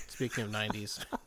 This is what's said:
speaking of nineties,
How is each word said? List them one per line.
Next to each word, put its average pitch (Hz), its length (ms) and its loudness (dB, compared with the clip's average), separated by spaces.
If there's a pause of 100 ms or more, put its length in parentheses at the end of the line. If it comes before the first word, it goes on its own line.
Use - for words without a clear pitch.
speaking 123 360 2
of 104 60 0
nineties, 107 500 0 (260)